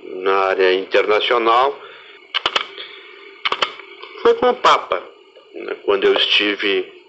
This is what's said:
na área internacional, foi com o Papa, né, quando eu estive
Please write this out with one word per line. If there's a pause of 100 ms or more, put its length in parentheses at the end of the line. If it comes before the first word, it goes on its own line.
na (120)
área
internacional, (2500)
foi
com
o
Papa, (520)
né,
quando
eu
estive (160)